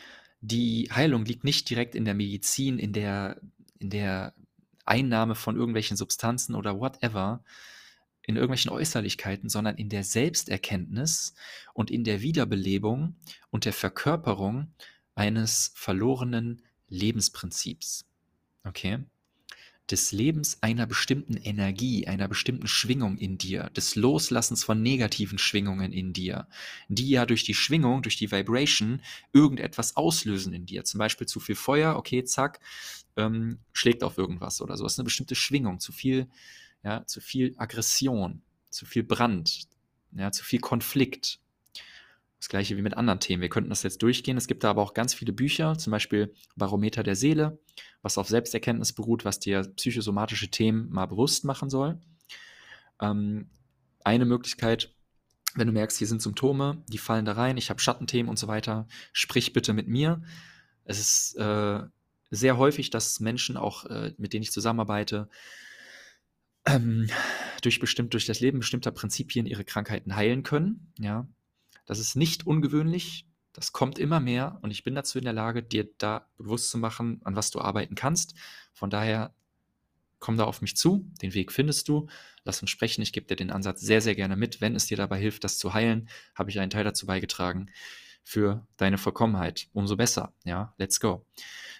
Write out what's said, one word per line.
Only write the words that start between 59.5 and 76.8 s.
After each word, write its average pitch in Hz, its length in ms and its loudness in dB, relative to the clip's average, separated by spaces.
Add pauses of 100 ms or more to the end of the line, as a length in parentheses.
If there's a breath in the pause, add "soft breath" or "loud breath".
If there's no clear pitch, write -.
bitte 117 180 4
mit 107 160 0
mir. 151 340 2 (640 loud breath)
Es 104 160 -4
ist, - 360 2
äh, 104 440 2 (500)
sehr 123 280 4
häufig, 139 320 4
dass - 300 0
Menschen 123 360 -2
auch, - 300 -4
äh, 107 320 -6
mit 101 140 -6
denen 110 100 -2
ich 107 100 -6
zusammenarbeite, 107 760 0 (1400 loud breath)
ähm, 117 420 4 (540 loud breath)
durch 117 160 4
bestimmt, 120 360 0
durch 110 120 0
das 110 140 -2
Leben 135 180 4
bestimmter 123 320 -2
Prinzipien - 560 -2
ihre 101 180 -4
Krankheiten 104 520 -4
heilen 117 260 4
können, 170 560 0
ja. 110 300 -4 (580 soft breath)
Das 101 140 -4
ist - 160 -4
nicht 160 300 0
ungewöhnlich, 156 800 0 (240)
das - 200 -8
kommt 139 280 -2
immer 156 180 0
mehr 123 440 -2
und 107 100 -6
ich 101 100 -10
bin 131 140 -6
dazu 139 220 -6
in 127 60 -4
der 120 80 -2
Lage, 113 300 -2
dir 113 260 -2 (100)
da 107 380 -4
bewusst 110 340 -4
zu 120 80 -4
machen, 113 440 -4